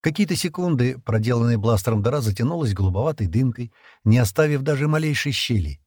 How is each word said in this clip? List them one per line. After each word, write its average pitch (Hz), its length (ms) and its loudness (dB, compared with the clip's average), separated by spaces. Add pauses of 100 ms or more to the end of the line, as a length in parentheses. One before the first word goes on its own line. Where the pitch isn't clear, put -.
Какие-то 175 340 0
секунды 143 640 -2
проделанная 117 580 0
бластером 107 460 0
дыра 131 180 0
затянулась 117 540 -2
голубоватой 101 500 0
дымкой, 117 480 -2 (300)
не 113 160 6
оставив 147 420 2
даже 147 260 0
малейшей 151 440 0
щели. 90 540 -2